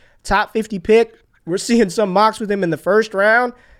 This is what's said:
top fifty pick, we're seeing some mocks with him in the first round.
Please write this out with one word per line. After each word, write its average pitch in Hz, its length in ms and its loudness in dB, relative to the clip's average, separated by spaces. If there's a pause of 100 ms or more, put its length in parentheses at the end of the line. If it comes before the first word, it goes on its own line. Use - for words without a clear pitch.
(220)
top 202 300 -2
fifty 214 260 -6
pick, 226 400 2 (260)
we're 175 140 -6
seeing 233 320 0
some 202 220 -2
mocks 214 260 2
with 208 120 -6
him 202 120 -4
in 170 80 0
the 151 60 -4
first 214 380 0
round. 233 380 0 (280)